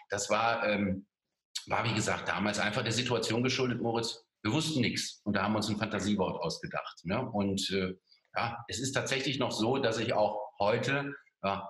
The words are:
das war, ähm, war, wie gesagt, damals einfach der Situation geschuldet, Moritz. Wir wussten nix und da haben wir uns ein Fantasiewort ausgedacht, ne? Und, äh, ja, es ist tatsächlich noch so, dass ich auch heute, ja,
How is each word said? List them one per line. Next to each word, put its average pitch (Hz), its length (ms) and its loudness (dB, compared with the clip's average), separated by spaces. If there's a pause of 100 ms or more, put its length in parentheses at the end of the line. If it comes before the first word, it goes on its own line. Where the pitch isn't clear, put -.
das 104 220 -2
war, 113 360 2
ähm, 101 400 0 (600)
war, 104 180 0
wie 113 100 0
gesagt, 95 340 0
damals 98 300 0
einfach 104 240 0
der 117 100 0
Situation 120 520 0
geschuldet, 127 360 0
Moritz. 113 440 -2 (180)
Wir 107 100 0
wussten 156 280 2
nix - 440 -2
und 101 120 0
da 95 80 2
haben 107 80 2
wir 107 60 2
uns 104 100 0
ein 104 80 0
Fantasiewort 101 680 0
ausgedacht, - 600 -6
ne? 107 260 -2
Und, 98 400 0
äh, 92 240 0 (420)
ja, 113 320 -2
es - 120 -6
ist 135 120 -4
tatsächlich 131 460 0
noch 117 140 0
so, 113 260 2
dass 113 200 2
ich 101 140 0
auch 107 260 2 (220)
heute, 131 540 2 (280)
ja, 98 280 -2